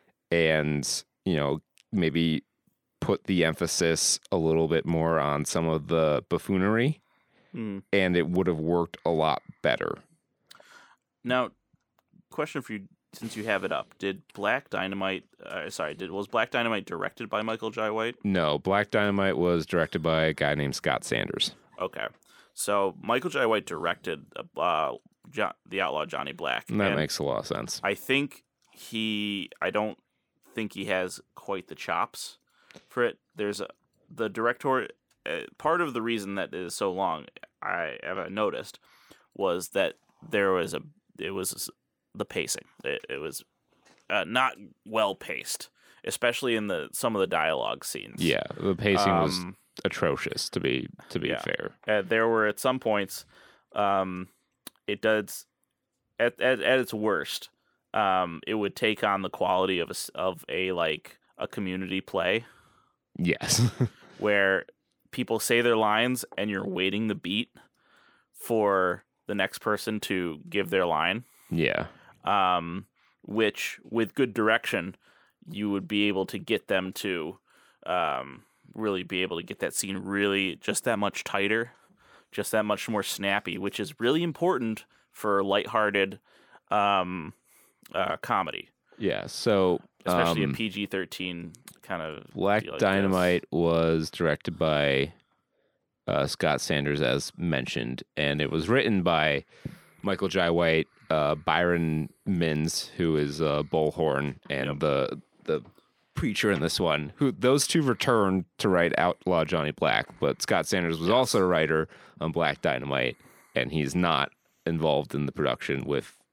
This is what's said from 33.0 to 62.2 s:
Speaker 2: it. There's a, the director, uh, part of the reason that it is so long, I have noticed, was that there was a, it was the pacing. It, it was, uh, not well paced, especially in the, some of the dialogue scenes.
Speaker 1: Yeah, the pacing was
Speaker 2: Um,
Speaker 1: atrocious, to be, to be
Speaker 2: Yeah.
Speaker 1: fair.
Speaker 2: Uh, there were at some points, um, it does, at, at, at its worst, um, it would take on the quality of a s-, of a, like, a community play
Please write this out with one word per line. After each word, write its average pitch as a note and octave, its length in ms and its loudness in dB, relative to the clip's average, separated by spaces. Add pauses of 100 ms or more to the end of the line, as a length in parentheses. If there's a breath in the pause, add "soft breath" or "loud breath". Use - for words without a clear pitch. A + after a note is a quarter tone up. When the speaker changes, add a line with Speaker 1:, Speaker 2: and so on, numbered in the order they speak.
Speaker 2:
it. A2+ 140 -2 (180)
There's G#2 240 -4
a, G2+ 80 -6 (420)
the A2 200 -4
director, A#2+ 580 0 (380)
uh, E2 140 -4 (180)
part E3 240 0
of D3 120 -2
the A#2 80 -2
reason G#2+ 340 -2
that F#2+ 180 -4
it E2+ 80 -6
is F2 140 -8
so G2 180 0
long, F2 320 -2 (360)
I E2+ 420 -4
have F2+ 280 -6
noticed, F#2+ 480 -2 (560 soft breath)
was F2+ 340 0
that F#2+ 260 2 (340)
there G2 220 4
was F2 220 2
a, D#2 80 -4 (380)
it F#2 120 -6
was - 380 -6 (440)
the G#2 120 -4
pacing. - 400 -4 (200)
It, C#2 240 -4
it C2+ 80 -6
was, D2 260 -8 (680 soft breath)
uh, G2 160 0
not B2 280 0 (320)
well G#2+ 300 2
paced, - 540 -8 (360 soft breath)
especially A#2+ 500 0
in G#2+ 120 -2
the, E2 260 -4
some A#2 220 0
of G2+ 40 0
the F#2 80 4
dialogue D2+ 560 0
scenes. - 400 -8
Speaker 1:
Yeah, A#1 200 2 (140)
the F#2+ 180 0
pacing G2 380 4
was F2+ 260 2
Speaker 2:
Um, F2+ 180 -12 (260)
Speaker 1:
atrocious, - 680 -2
to - 80 -4
be, B1+ 280 -2 (220)
to F2+ 100 -4
be D#2+ 100 -4
Speaker 2:
Yeah. D2+ 120 -2
Speaker 1:
fair. - 300 -6 (160)
Speaker 2:
Uh, G#2+ 160 2
there A2+ 240 2
were A2+ 200 2
at G#2 120 -2
some B2+ 200 0
points, G#2 460 -2 (480 soft breath)
um, F#2+ 540 0 (600)
it G#2 140 -4
does, G#2+ 460 0 (720)
at, A#2+ 200 0
at, B2+ 220 2
at C3 180 4
its A#2+ 140 -2
worst, G#2 560 -2 (440)
um, F#2 520 2
it G#2 80 -4
would G#2 220 -2
take G#2+ 280 0
on G2+ 180 2
the F#2+ 80 -4
quality F#2 500 2
of E2 100 -2
a - 20 -8
s-, - 240 -8
of F2 320 -4
a, F#2 240 -2
like, E2 460 -2 (200)
a - 100 -6
community F#2+ 520 -4
play F#2+ 460 0 (720 soft breath)